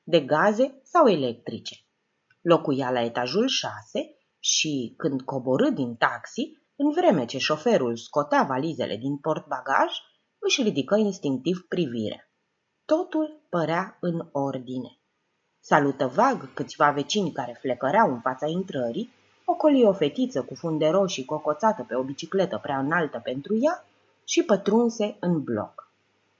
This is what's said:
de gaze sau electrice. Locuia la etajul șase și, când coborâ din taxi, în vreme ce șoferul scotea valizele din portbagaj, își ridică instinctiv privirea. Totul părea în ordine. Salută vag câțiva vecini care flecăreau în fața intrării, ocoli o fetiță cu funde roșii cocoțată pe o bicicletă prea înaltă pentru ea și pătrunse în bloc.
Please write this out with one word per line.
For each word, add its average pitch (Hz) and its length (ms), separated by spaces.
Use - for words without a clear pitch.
de 165 160
gaze 202 640
sau 330 240
electrice. 127 680
Locuia 156 500
la 123 100
etajul 127 460
șase 170 680
și, 135 580
când 139 240
coborâ 135 480
din 123 260
taxi, - 640
în 294 160
vreme 294 340
ce - 120
șoferul 147 580
scotea 151 480
valizele 131 520
din 135 220
portbagaj, 143 760
își 359 140
ridică 160 340
instinctiv 180 720
privirea. 120 640
Totul 311 540
părea 175 500
în 170 320
ordine. 127 680
Salută 143 480
vag 165 460
câțiva 147 380
vecini 147 400
care 123 300
flecăreau 147 500
în 123 80
fața 131 280
intrării, 160 640
ocoli 302 400
o 196 80
fetiță 143 500
cu - 120
funde 156 320
roșii 180 380
cocoțată 151 600
pe 110 80
o 131 80
bicicletă 143 580
prea 139 180
înaltă 147 440
pentru 139 380
ea 330 240
și - 200
pătrunse 214 760
în 170 240
bloc. 107 480